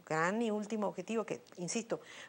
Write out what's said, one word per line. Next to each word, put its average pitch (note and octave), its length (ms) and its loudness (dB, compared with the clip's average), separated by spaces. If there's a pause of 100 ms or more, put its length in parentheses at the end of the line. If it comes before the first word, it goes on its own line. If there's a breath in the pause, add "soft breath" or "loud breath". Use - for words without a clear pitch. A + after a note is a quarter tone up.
gran F3 380 4
y A3+ 80 2
último G#3 360 0
objetivo, G3 380 0
que, G3 180 -4 (140)
insisto, F3 440 -2 (280 loud breath)